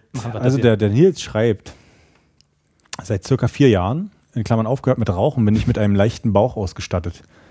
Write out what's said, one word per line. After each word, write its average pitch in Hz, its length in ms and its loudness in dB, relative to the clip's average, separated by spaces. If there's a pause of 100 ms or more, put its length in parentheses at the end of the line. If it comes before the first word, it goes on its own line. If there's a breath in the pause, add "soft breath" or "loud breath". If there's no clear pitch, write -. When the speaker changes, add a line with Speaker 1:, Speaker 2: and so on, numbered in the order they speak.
(120)
Speaker 1:
Machen 117 160 -10
wir 113 60 -8
das 107 80 -6
Speaker 2:
also 131 140 2
Speaker 1:
hier. 135 80 0
Speaker 2:
der, 113 120 6
der 104 140 0
Nils 151 300 4
schreibt, 110 540 -4 (1300 soft breath)
seit 101 240 -4
circa 127 220 0
vier 139 200 4
Jahren, 117 420 0 (240)
in 110 100 -4
Klammern 113 220 0
aufgehört 127 320 0
mit 101 120 -2
Rauchen, 117 340 0
bin 104 120 2
ich - 100 -4
mit 117 120 0
einem 104 160 0
leichten 104 380 0
Bauch 113 240 0
ausgestattet. 92 680 -6 (280 soft breath)